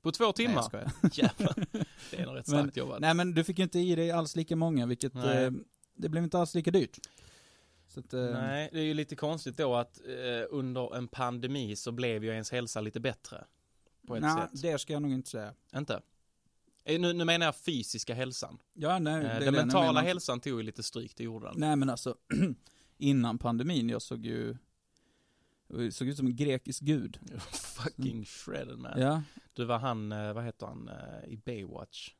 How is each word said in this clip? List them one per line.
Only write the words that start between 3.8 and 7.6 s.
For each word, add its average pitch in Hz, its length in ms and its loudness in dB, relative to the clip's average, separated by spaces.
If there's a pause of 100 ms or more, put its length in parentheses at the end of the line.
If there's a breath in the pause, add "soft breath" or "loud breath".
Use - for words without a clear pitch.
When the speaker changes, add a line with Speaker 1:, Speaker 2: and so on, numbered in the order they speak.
Speaker 2:
dig 165 160 2
alls 165 260 0
lika 160 200 0
många, 160 300 2
vilket, 131 280 0
Speaker 1:
Nej. 131 300 4
Speaker 2:
eh, 127 80 2 (420)
det - 140 -4
blev 165 160 0
inte 170 140 0
alls 170 160 2
lika 170 160 2
dyrt. 175 280 4 (960 loud breath)